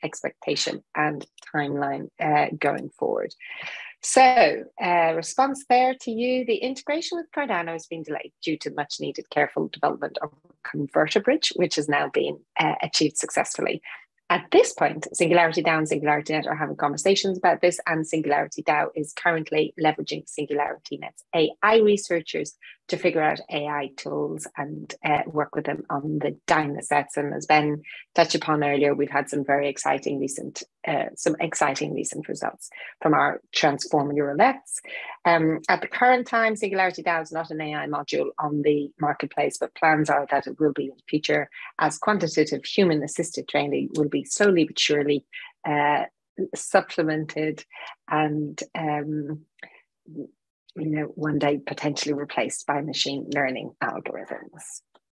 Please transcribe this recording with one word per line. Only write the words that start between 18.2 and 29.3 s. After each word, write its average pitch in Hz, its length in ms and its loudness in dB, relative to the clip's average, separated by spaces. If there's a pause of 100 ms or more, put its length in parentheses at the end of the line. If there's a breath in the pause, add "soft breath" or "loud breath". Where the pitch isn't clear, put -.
dao 151 320 2
is 151 160 -6
currently 156 680 0
leveraging 156 480 -2
Singularity 147 720 -4
Net's - 240 -14 (100)
A 160 200 2 (100)
I 220 160 6
researchers 180 800 2 (320 loud breath)
to 175 80 -2
figure 160 260 2
out 151 180 2 (100)
A 147 160 -4
I 147 300 -4
tools 151 500 -6 (100)
and, 151 360 -8 (120)
uh, 151 220 2
work 151 300 -2
with 151 80 -4
them 151 260 -4
on 147 300 -2
the 151 160 -2 (100)
Dyna 151 360 0
sets. - 340 0
And 143 180 -2
as 151 120 -8
Ben 151 360 4 (320 loud breath)
touched 135 220 4
upon 151 260 0
earlier, 143 320 4
we've 143 160 -2
had - 180 0
some 147 160 -2